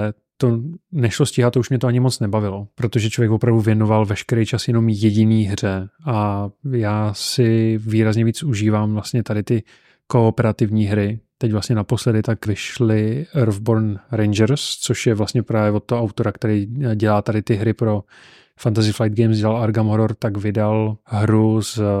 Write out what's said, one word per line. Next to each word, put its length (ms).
to 220
nešlo 340
stíhat, 260
to 80
už 100
mě 80
to 80
ani 140
moc 200
nebavilo, 540
protože 360
člověk 200
opravdu 300
věnoval 460
veškerý 400
čas 220
jenom 200
jediný 560
hře. 440
A 440
já 420
si 640
výrazně 460
víc 180
užívám 500
vlastně 300
tady 200
ty 200
kooperativní 800
hry. 360
Teď 140
vlastně 240
naposledy 460
tak 240
vyšly 880
Earthborn 640
Rangers, 720
což 260
je 80
vlastně 280
právě 280
od 140
toho 160
autora, 320
který 340
dělá 280
tady 200
ty 120
hry 180
pro 320
Fantasy 320
Flight 260
Games, 200
dělal 180
Arkham 300
Horror, 280
tak 220
vydal 680
hru 580
z, 180